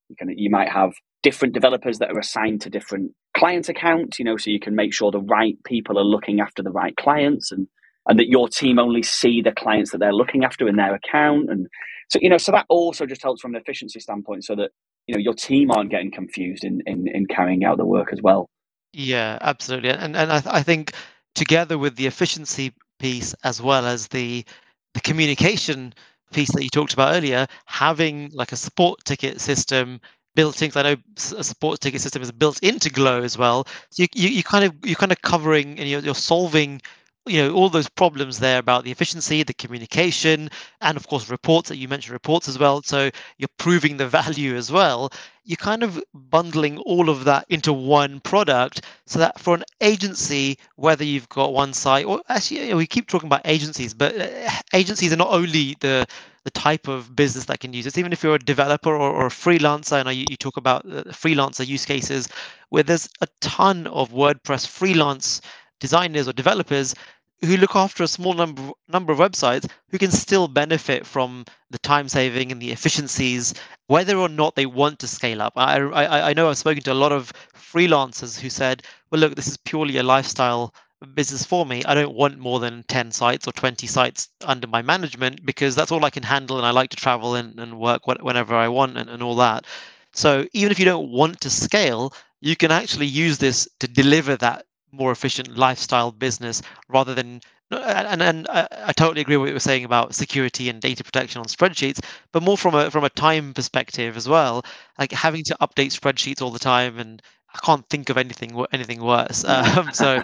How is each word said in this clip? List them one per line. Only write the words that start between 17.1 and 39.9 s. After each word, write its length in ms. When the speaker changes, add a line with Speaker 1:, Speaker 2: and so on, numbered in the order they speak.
Speaker 1:
carrying 360
out 140
the 80
work 260
as 100
well. 280
Speaker 2:
Yeah, 480
absolutely. 520
And, 260
and 160
I, 120
I 180
think 280
together 440
with 180
the 100
efficiency 680
piece, 340
as 160
well 240
as 240
the, 340
the 60
communication 920
piece 180
that 120
you 60
talked 220
about 240
earlier, 320
having, 640
like, 180
a 60
support 480
ticket 340
system 640
built 260
in, 100
'cause 120
I 100
know 80
s-, 160
a 120
support 360
ticket 220
system 200
is 120
built 300
into 260
Glow 320
as 160
well. 280
So 120
you, 100
you, 160
you 140
kind 220
of, 80
you're 120
kind 180
of 80
covering 580
and 80
you're, 140
you're 140
solving, 640
you 160
know, 120
all 160
those 180
problems 520
there 180
about 260
the 80
efficiency, 520
the 100
communication, 960